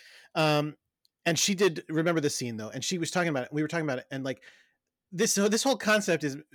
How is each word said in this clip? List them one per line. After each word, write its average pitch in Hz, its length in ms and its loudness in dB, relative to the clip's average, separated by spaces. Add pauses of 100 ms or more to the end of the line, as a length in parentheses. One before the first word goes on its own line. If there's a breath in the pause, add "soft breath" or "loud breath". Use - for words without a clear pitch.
(360 loud breath)
Um, 151 400 2 (500)
and 170 140 0
she 202 160 2
did 175 340 2
remember 160 320 2
the 143 80 2
scene 120 280 -6
though, 107 120 -10
and 127 140 -10
she 190 140 -2
was 160 140 -4
talking 175 180 0
about 135 140 -2
it. - 100 -10
We 151 80 0
were 151 80 0
talking 165 160 -2
about 127 140 -2
it, - 120 -16
and, 135 140 -6
like, 131 180 -6 (680 soft breath)
this, 190 220 0
so 202 140 4
this 220 160 2
whole 269 140 2
concept 202 480 2
is 139 120 -4 (180)